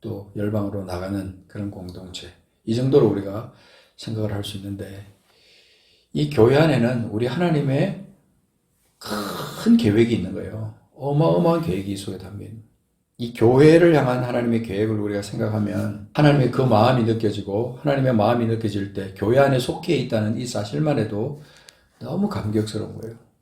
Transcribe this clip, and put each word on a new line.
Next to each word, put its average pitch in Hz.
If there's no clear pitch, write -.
또 101
열방으로 104
나가는 92
그런 101
공동체, 90
이 113
정도로 131
우리가 98
생각을 107
할 101
수 -
있는데 98
이 147
교회 123
안에는 123
우리 107
하나님의 143
큰 233
계획이 117
있는 95
거예요. 104
어마어마한 165
계획이 98
이 98
속에 98
담겨 101
있는. 107
이 120
교회를 156
향한 123
하나님의 120
계획을 107
우리가 104
생각하면 107
하나님의 143
그 131
마음이 120
느껴지고 107
하나님의 135
마음이 113
느껴질 104
때 95
교회 117
안에 131
속해 165
있다는 117
이 123
사실만 143
해도 110
너무 170
감격스러운 -
거예요. -